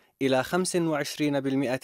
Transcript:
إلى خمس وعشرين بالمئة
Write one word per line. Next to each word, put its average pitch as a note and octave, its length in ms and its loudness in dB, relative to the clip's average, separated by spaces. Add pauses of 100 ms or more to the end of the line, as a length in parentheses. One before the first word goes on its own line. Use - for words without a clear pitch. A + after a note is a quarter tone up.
(220)
إلى C3 200 4
خمس F3+ 340 -2
وعشرين D3 640 0
بالمئة C3+ 440 0